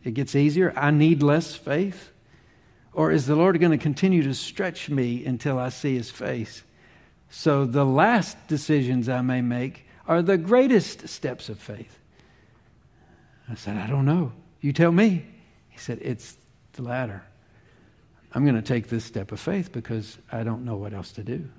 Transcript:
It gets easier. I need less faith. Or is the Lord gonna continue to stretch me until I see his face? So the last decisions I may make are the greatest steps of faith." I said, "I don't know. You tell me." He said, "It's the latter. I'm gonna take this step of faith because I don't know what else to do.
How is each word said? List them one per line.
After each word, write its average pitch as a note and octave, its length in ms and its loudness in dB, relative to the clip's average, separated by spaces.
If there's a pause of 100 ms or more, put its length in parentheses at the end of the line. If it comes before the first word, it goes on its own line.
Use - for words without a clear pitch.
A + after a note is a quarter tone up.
It A2+ 100 -6
gets C#3+ 200 -6
easier. D3+ 400 4
I C#3+ 160 2
need D3+ 320 6
less D3+ 320 2
faith. F3+ 580 -4 (800)
Or D#3+ 200 0
is D3+ 120 2
the D3 120 0
Lord E3+ 240 4
gonna E3 180 4
continue D#3+ 460 2
to C3+ 100 -2
stretch - 560 -8
me B2 340 -2
until C3 360 -2
I B2+ 80 -4
see C3+ 260 -4
his A#2+ 160 -4
face? A#2+ 540 -8 (640)
So C#3 360 2
the C3+ 220 2
last F3+ 640 2
decisions C3 600 0
I B2+ 120 -2
may B2+ 220 0
make B2 440 -4 (220)
are E3+ 140 2
the F#3+ 140 2
greatest A#3 720 2
steps - 400 -8
of G#2+ 120 -12
faith." - 400 -16 (1500)
I A2 60 -10
said, G#2 220 -10
"I G2+ 100 -8
don't C3+ 180 0
know. D3+ 280 2 (280)
You C#3+ 120 -2
tell E3 180 4
me." F#3 340 4 (440)
He - 100 -20
said, - 240 -10
"It's - 340 -10 (360)
the C3 100 -14
latter. A#2+ 400 -8 (1120)
I'm C3 120 0
gonna B2 160 4
take A2+ 280 -4
this A2+ 160 -4
step - 260 -10
of G#2 80 -12
faith F3+ 320 -4
because A2+ 480 -10 (140)
I A2+ 100 -6
don't A#2 220 -6
know A#2 100 -6
what G2+ 180 -10
else F#2+ 200 -12
to A2 100 -14
do. B2+ 260 -10 (100)